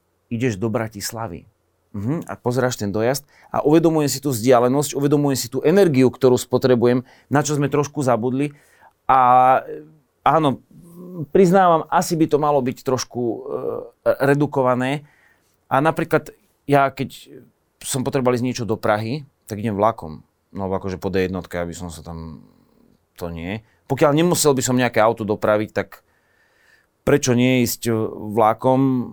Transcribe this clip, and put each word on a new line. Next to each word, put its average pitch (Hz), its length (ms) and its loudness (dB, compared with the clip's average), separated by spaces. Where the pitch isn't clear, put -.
ideš 117 240 -2
do 107 160 -4
Bratislavy. 110 760 -8
Mhm, 120 320 -6
a - 80 -10
pozeráš 123 480 -2
ten 104 80 -4
dojazd 113 320 -2
a - 80 -2
uvedomujem 156 480 2
si 143 80 -6
tú 143 160 -4
vzdialenosť, 123 640 2
uvedomujem 143 400 0
si - 80 -6
tú 131 160 -6
energiu, 151 480 4
ktorú 127 320 2
spotrebujem, 123 640 2
na 143 160 0
čo 147 80 -4
sme 143 160 -2
trošku 147 320 -2
zabudli. 127 540 -2
A, 127 560 4
e, 151 220 -14
áno, 143 380 2
priznávam, 180 640 4
asi 175 240 0
by 160 80 4
to 151 160 0
malo 147 240 2
byť 123 160 -6
trošku, 123 400 -4
e, 117 180 -4
redukované. 139 800 0
A 127 80 2
napríklad 156 560 0
ja, 139 240 2
keď - 400 -10
som 127 240 -4
potreboval 127 320 0
ísť 123 80 -2
niečo 120 180 -6
do 104 140 -4
Prahy, 113 480 -2
tak 104 140 -10
idem 107 160 -4
vlakom. 95 480 -2
No, 98 160 -6
akože 92 320 -6
po 98 100 -6
D 92 160 0
jednotke, 90 320 -8
aby 85 160 -8
som 87 160 -14
sa 80 140 -18
tam... 80 400 -16
To 87 80 -10
nie. 85 380 -10
Pokiaľ 143 240 2
nemusel 156 400 2
by 120 80 -4
som 127 160 0
nejaké 117 240 2
auto 113 240 0
dopraviť, 107 480 0
tak - 260 -8
prečo 131 320 2
nie 127 320 2
ísť, - 220 -6
e, 113 40 0
vlakom? 113 480 2